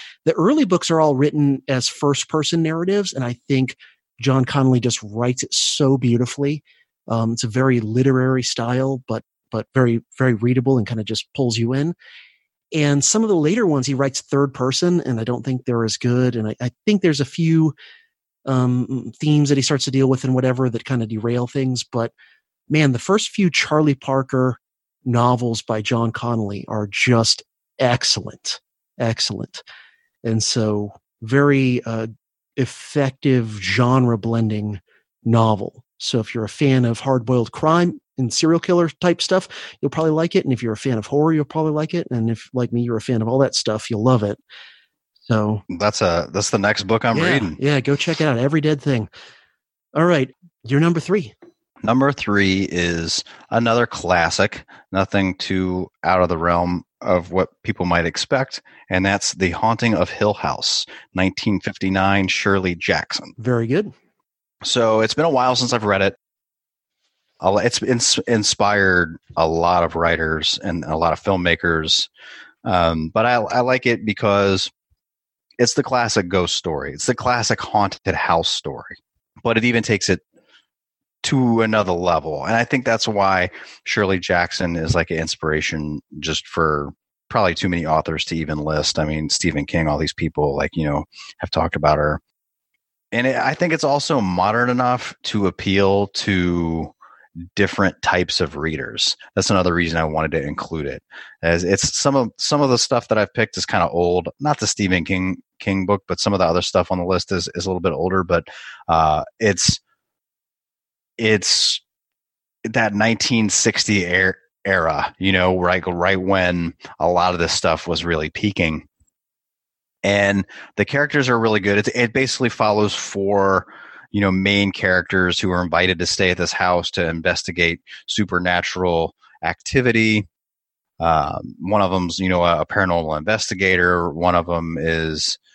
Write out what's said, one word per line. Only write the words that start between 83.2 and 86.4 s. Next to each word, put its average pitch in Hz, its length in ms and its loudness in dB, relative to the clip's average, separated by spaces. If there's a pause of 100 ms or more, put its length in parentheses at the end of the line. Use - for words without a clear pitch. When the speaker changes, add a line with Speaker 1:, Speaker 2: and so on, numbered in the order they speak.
Speaker 2:
Shirley 95 340 0
Jackson 87 580 -2
is, 80 200 -2
like, 82 160 0
an 82 80 -2
inspiration 78 800 -4 (180)
just 78 280 -6